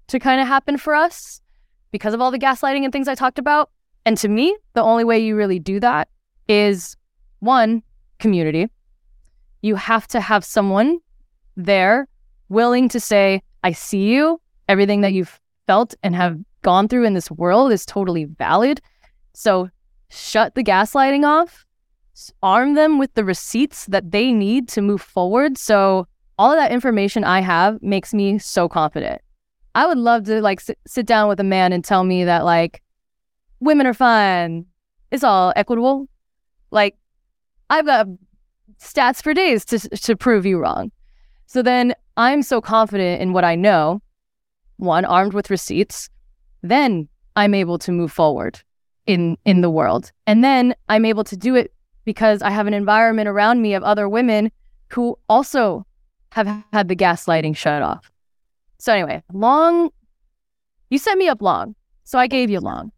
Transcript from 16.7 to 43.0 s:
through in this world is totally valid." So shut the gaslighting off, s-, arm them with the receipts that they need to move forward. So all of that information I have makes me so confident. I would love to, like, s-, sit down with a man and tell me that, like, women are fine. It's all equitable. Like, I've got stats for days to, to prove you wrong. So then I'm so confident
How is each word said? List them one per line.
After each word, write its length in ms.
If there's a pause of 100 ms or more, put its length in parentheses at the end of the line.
through 180
in 80
this 160
world 420
is 140
totally 400
valid." 560 (520)
So 360 (400)
shut 460
the 80
gaslighting 600
off, 400 (480)
s-, 200 (100)
arm 300
them 240
with 160
the 100
receipts 640
that 260
they 220
need 360
to 120
move 200
forward. 560
So 480 (320)
all 140
of 60
that 160
information 500
I 160
have 420
makes 320
me 260
so 280
confident. 540 (520)
I 140
would 100
love 280
to, 160
like, 180
s-, 160 (100)
sit 200
down 240
with 100
a 60
man 260
and 100
tell 220
me 220
that, 180
like, 380 (800)
women 260
are 60
fine. 720 (460)
It's 120
all 320
equitable. 540 (600)
Like, 280 (720)
I've 160
got 220 (760)
stats 420
for 100
days 320
to, 140
to 380
prove 280
you 140
wrong. 320 (540)
So 160
then 320 (240)
I'm 260
so 160
confident 640